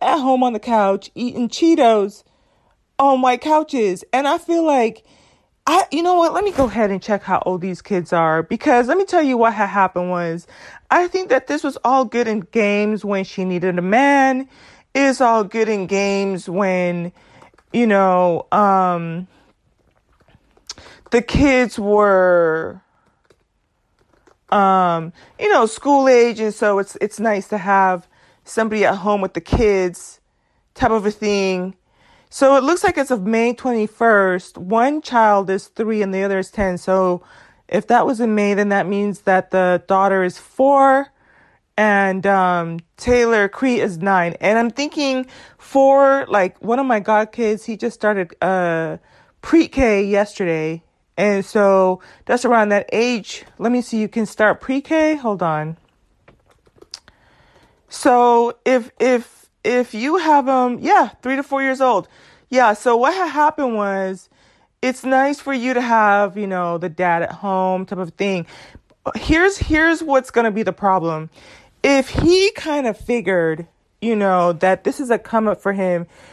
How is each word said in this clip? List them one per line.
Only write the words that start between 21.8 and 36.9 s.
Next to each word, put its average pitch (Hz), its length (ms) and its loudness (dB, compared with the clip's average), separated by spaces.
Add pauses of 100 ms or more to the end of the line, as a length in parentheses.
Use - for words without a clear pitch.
um, 185 640 2 (260)
you 427 120 0
know, 262 140 4
school 269 420 0
age, 240 320 4
and 214 140 -4
so 208 260 0
it's, 196 220 -6
it's 208 180 -6
nice 208 300 -2
to 214 80 -4
have 190 500 0 (360)
somebody 220 420 -2
at 190 100 2
home 202 260 -2
with 190 120 -6
the 170 80 -8
kids 190 800 -2 (540)
type 233 180 -2
of 214 140 -2
a 214 60 -2
thing. 190 640 -4 (540)
So 269 260 4
it 262 80 2
looks 339 200 -2
like 359 140 0
it's 269 140 -2
of 196 140 -4
May 226 280 0
twenty-first. 214 1040 0
One 233 440 -2
child 208 480 2
is 196 180 -4
three 220 340 -4
and 196 120 -4
the 190 100 -2
other 196 160 -2
is 190 120 -8
ten. 190 260 -4
So 185 460 0 (440)